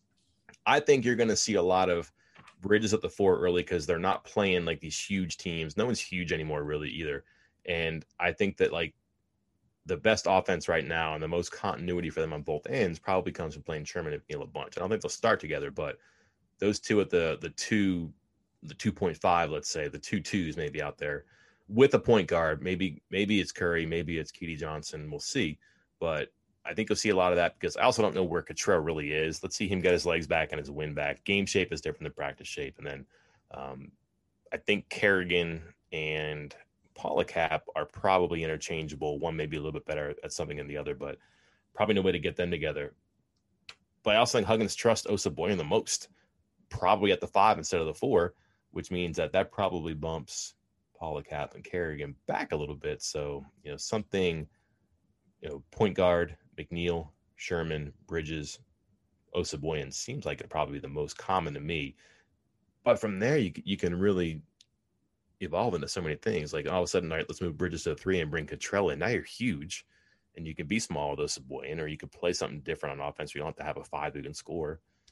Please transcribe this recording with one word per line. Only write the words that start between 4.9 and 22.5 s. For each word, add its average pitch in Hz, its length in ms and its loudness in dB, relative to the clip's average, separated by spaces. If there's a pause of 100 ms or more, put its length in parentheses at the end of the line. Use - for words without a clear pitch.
huge 92 380 -2
teams. 80 400 -6
No 107 80 2
one's 120 160 0
huge 90 320 -4
anymore, 76 300 -2
really, 76 280 -4
either. 71 340 -6 (420)
And 82 400 -2 (120)
I 87 140 2
think 98 260 0
that, - 140 4
like, 85 220 -2 (920)
the 87 100 -2
best 110 320 4
offense 92 400 4
right 80 180 2
now 80 280 0
and 78 80 -4
the 78 40 -2
most 87 240 0
continuity 87 580 -4
for 80 120 -4
them 80 120 -2
on 76 100 -6
both 76 260 -4
ends 98 320 0
probably 92 320 0
comes 78 220 -6
from 76 100 -16
playing 78 200 -6
Sherman 78 280 -6
and 73 100 -6
McNeil 71 220 -8
a - 20 -14
bunch. 73 300 -10
I 90 40 -6
don't 92 80 -2
think 110 140 0
they'll - 80 -4
start 110 300 2
together, 71 320 -4
but 71 260 -6 (600)
those 104 200 2
two 107 220 2
at 95 100 2
the, 82 300 2
the 80 100 -8
two, 92 600 0 (500)
the 73 120 -14
two - 180 -2
point 85 240 -2
five, 85 340 4
let's 76 180 -4
say, 76 200 -2
the 73 100 -10
two 92 220 -4
twos 80 360 -2
maybe 76 240 -4
out 73 180 -6
there 73 260 -4 (420)
with 123 280 8
a 120 40 8
point 107 300 6
guard. 80 340 2